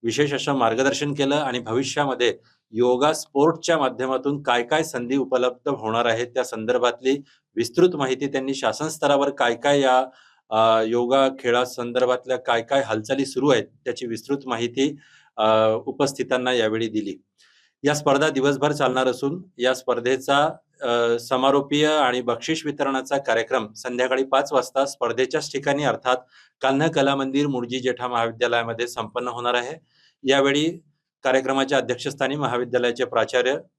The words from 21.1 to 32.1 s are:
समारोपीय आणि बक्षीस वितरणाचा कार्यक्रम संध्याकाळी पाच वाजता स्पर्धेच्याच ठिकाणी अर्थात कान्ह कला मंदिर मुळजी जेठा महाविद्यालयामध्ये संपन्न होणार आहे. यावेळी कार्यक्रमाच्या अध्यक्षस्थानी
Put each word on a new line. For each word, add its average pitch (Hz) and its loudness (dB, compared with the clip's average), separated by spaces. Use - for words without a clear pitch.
समारोपीय 139 2
आणि 139 2
बक्षीस 123 -4
वितरणाचा 139 -2
कार्यक्रम 113 -2
संध्याकाळी 127 -2
पाच 135 0
वाजता 135 0
स्पर्धेच्याच 131 -2
ठिकाणी 147 -2
अर्थात 127 0
कान्ह 139 2
कला 139 2
मंदिर 139 0
मुळजी 123 -4
जेठा 123 -4
महाविद्यालयामध्ये 117 -2
संपन्न 120 -6
होणार 120 -4
आहे. 123 -2
यावेळी 139 2
कार्यक्रमाच्या 135 2
अध्यक्षस्थानी 127 -4